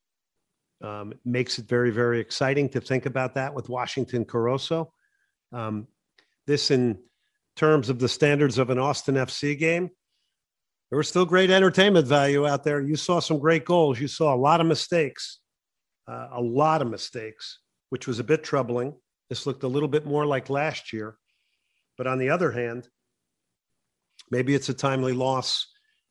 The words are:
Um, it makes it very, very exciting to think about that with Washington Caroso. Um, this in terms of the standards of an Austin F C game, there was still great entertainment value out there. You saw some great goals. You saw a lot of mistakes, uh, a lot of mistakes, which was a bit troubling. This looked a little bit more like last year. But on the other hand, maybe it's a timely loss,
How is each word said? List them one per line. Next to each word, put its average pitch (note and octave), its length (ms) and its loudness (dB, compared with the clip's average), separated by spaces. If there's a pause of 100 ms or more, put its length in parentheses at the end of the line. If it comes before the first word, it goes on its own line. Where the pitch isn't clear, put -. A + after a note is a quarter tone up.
(800)
Um, G#2 320 -12
it - 120 -20
makes B2 340 -2
it A2+ 80 -10
very, B2 240 2
very A#2+ 300 0
exciting C#3 500 0
to B2+ 100 -4
think C3 240 -2
about C3 300 -4
that C3+ 180 -4
with C#3+ 160 -10
Washington B2 560 -4
Caroso. C3+ 680 -2 (600)
Um, A2 360 -8 (580)
this C#3+ 240 0
in B2 320 2 (540)
terms D#3 320 4
of B2+ 100 -2
the B2 100 0
standards C#3+ 500 2
of B2+ 120 2
an B2+ 80 0
Austin C3+ 380 0
F B2+ 140 -2
C C#3+ 260 -4
game, E3+ 340 0 (1000)
there C3 80 -2
was D3+ 100 0
still F3+ 180 2
great F#3 240 4
entertainment F#3+ 560 6
value C#3+ 400 4
out C#3+ 160 0
there. D3 180 0
You C#3+ 140 -2
saw E3+ 240 0
some D#3 220 -2
great D#3+ 240 2
goals. D#3+ 340 4
You C#3+ 80 -4
saw D3 260 0
a C3 40 2
lot D3 240 4
of E3 60 2
mistakes, - 720 -2 (680)
uh, A#2+ 260 -14
a B2 80 -6
lot D3 400 2
of B2+ 80 -2
mistakes, A2 720 -12 (300)
which - 180 -8
was A#2+ 120 -4
a A2+ 60 -4
bit D#3 200 0
troubling. B2 500 -2 (340)
This - 180 -8
looked B2+ 180 -6
a C3 40 -2
little C#3+ 200 -2
bit D3 180 -2
more D3 180 0
like C3+ 240 -2
last C#3+ 440 -4
year. A2 260 -10 (800)
But B2+ 80 -4
on B2+ 120 -2
the C3 120 0
other E3 220 0
hand, A#2+ 360 -6 (1400)
maybe B2 240 0
it's C3+ 140 0
a C3 60 -2
timely C3 400 0
loss, B2+ 520 -2 (440)